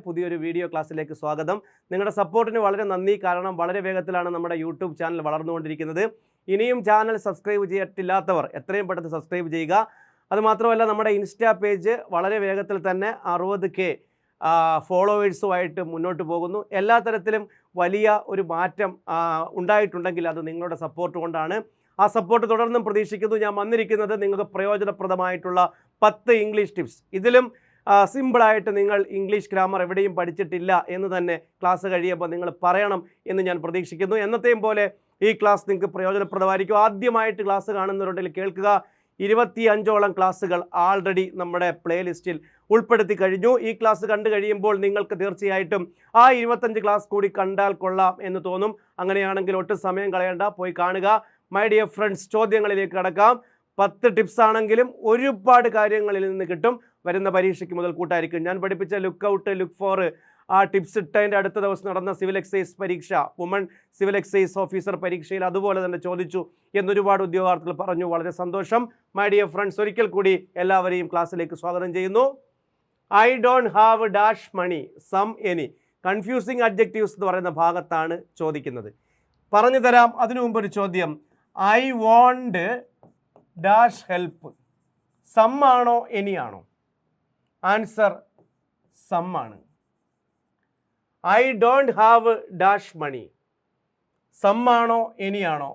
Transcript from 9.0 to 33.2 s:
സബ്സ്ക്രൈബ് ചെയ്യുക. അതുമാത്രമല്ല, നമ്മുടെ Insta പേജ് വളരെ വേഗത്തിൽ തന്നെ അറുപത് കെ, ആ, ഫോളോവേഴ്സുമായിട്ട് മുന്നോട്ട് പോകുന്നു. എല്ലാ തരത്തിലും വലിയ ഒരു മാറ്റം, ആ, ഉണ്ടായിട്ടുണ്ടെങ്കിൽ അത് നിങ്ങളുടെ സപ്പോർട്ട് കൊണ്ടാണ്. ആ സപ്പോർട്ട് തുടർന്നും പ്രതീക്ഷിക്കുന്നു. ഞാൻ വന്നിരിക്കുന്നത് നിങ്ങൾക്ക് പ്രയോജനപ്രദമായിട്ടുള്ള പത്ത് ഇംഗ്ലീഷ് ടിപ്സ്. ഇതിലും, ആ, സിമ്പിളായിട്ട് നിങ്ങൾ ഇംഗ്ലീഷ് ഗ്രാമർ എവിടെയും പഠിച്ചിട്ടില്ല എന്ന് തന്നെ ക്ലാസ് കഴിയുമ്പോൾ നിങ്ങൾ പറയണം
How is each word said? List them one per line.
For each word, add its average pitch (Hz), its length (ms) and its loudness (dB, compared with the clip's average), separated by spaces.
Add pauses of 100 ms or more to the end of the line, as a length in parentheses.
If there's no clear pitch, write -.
സബ്സ്ക്രൈബ് 165 380 -6
ചെയ്യുക. 165 180 -2 (580)
അതുമാത്രമല്ല, 220 500 2 (100)
നമ്മുടെ 214 280 0
Insta 214 320 0 (100)
പേജ് 208 340 0 (200)
വളരെ 196 220 0 (100)
വേഗത്തിൽ 196 420 -4
തന്നെ 190 220 -2 (240)
അറുപത് 185 420 -4
കെ, 180 120 -2 (600)
ആ, - 20 4 (380)
ഫോളോവേഴ്സുമായിട്ട് 185 920 0 (120)
മുന്നോട്ട് 170 280 -4 (100)
പോകുന്നു. 175 300 -4 (200)
എല്ലാ 226 240 4
തരത്തിലും 214 420 -4 (360)
വലിയ 208 360 2 (140)
ഒരു 190 80 -2 (140)
മാറ്റം, 185 360 -4 (240)
ആ, - 20 -2 (420)
ഉണ്ടായിട്ടുണ്ടെങ്കിൽ 180 720 0
അത് 160 180 -10
നിങ്ങളുടെ 170 340 -8
സപ്പോർട്ട് 175 380 -8
കൊണ്ടാണ്. 165 340 -4 (440)
ആ - 20 4 (100)
സപ്പോർട്ട് 220 360 2
തുടർന്നും 233 360 0
പ്രതീക്ഷിക്കുന്നു. 208 560 -2
ഞാൻ 208 160 -4
വന്നിരിക്കുന്നത് 214 640 -2
നിങ്ങൾക്ക് 196 320 -2
പ്രയോജനപ്രദമായിട്ടുള്ള 185 1080 -2 (420)
പത്ത് 214 300 2 (120)
ഇംഗ്ലീഷ് 208 320 -4
ടിപ്സ്. 156 220 -8 (200)
ഇതിലും, 240 280 6 (440)
ആ, 202 40 6 (200)
സിമ്പിളായിട്ട് 226 640 4
നിങ്ങൾ 202 200 2 (200)
ഇംഗ്ലീഷ് 196 340 -2
ഗ്രാമർ 190 320 0
എവിടെയും 190 340 -2
പഠിച്ചിട്ടില്ല 175 540 -4 (240)
എന്ന് 190 180 -6
തന്നെ 175 220 -2 (240)
ക്ലാസ് 180 320 0
കഴിയുമ്പോൾ 175 420 -2
നിങ്ങൾ 175 140 -6 (160)
പറയണം 190 360 2 (300)